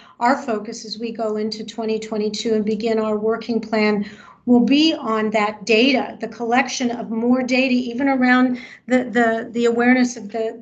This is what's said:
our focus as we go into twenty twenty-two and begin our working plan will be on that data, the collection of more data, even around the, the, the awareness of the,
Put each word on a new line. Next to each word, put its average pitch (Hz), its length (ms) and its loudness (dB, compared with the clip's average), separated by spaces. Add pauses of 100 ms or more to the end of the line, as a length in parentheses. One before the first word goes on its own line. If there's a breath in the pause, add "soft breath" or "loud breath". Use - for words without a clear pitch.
(200 loud breath)
our 240 220 2
focus 214 440 -8
as 214 140 -12
we 233 120 -6
go 220 260 -4
into 214 280 -6
twenty 220 320 -6
twenty-two 214 560 -4
and 220 120 0
begin 220 340 0
our 214 180 -2
working 220 420 -2
plan 214 460 0 (400 loud breath)
will 240 200 6
be 302 280 4
on 220 360 -2
that 214 360 -2
data, 240 540 2
the 220 80 -8
collection 240 640 -2
of 233 180 -8
more 240 320 2
data, 254 320 2
even 247 360 0
around 254 500 2 (280 loud breath)
the, 254 180 2
the, 226 460 0
the 233 140 0
awareness 240 520 2
of 202 160 -12
the, 226 280 -6